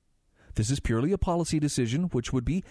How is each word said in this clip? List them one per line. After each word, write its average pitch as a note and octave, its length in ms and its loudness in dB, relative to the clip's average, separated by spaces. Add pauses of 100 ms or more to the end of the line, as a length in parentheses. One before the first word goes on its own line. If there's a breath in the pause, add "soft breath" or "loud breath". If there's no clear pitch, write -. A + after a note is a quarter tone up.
(540 soft breath)
This A2 160 0
is C#3 100 0
purely B2 320 0
a G3 60 2
policy E3+ 420 0
decision, C#3+ 500 0
which - 220 -2
would B2 140 0
be E3 240 -2